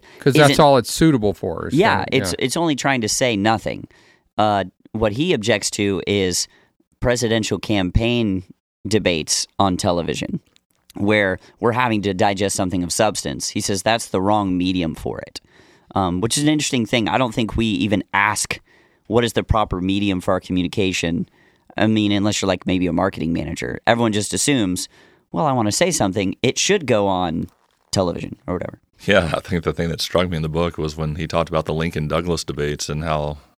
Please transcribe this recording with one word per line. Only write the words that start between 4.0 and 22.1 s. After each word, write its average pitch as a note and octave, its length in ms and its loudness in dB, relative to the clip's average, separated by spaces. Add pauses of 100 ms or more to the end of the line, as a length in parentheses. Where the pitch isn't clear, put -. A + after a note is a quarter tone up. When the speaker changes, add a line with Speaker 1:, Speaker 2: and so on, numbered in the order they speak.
Speaker 2:
Uh, G#2 240 2 (300)
what G#2+ 180 0
he D3+ 240 -2
objects G#2 360 0
to G2+ 360 0
is F#2 400 0 (520)
presidential A2+ 600 0
campaign G#2+ 840 0 (440)
debates F#2 580 0 (140)
on F#2+ 180 2
television, F2 600 -2 (560)
where G2+ 420 2 (220)
we're A#2 140 2
having A2+ 280 0
to G2 140 0
digest G2+ 400 0
something F#2 280 0
of E2+ 80 -6
substance. G2 580 -2
He G2+ 120 -4
says G2 220 -4
that's A2+ 240 -2
the F#2+ 140 -2
wrong G2 360 2
medium F2+ 380 0
for - 240 -8
it, - 200 -16 (560)
um, F#2 260 0
which A2+ 160 0
is D3 60 0
an D3 60 4
interesting D3 360 0
thing. A2+ 220 0
I F2 100 0
don't B2 160 0
think A2+ 220 -2
we A2+ 120 2
even G2+ 360 0 (100)
ask G2+ 460 0 (480)
what A#2+ 160 2
is A#2 100 -2
the G#2 100 0
proper G#2 380 0
medium F#2+ 400 2
for - 120 -2
our F#2 60 0
communication. F2+ 880 -2 (500)
I G#2+ 100 2
mean, G#2+ 240 2